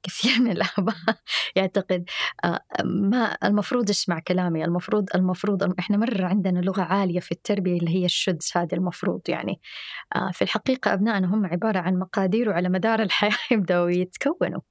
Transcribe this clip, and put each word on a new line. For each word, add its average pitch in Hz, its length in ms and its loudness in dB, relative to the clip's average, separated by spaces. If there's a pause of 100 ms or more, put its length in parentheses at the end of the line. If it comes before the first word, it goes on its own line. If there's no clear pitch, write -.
كثير 240 360 0
من 233 100 4
الآباء 185 440 -2 (360)
<laughs> - 240 -4
يعتقد، 185 540 0 (340)
آه، 175 160 0 (240)
ما 202 600 0
المفروض 208 460 2
اسمع 180 300 -2
كلامي، 175 460 0
المفروض، 180 500 0
المفروض، 185 480 0
الم-، 180 160 0
إحنا 202 180 0
مرة 208 280 0
عندنا 185 340 2
لغة 185 220 0
عالية 180 380 0
في - 120 -6
التربية 180 480 0
اللي 170 160 2
هي 185 100 2
الشدس، - 520 -2
هذا 175 200 0
المفروض 180 500 -2
يعني. 185 320 -4 (560)
آه، 190 180 0
في - 80 -2
الحقيقة 208 520 0
أبنائنا 196 340 2
هم 208 180 2
عبارة 185 340 0
عن 180 200 2
مقادير، 196 500 2
وعلى 180 200 2
مدار 214 320 2
الحياة 208 300 2
<laughs> - 200 -2
يبدأوا 175 380 2
يتكونوا. 185 800 -2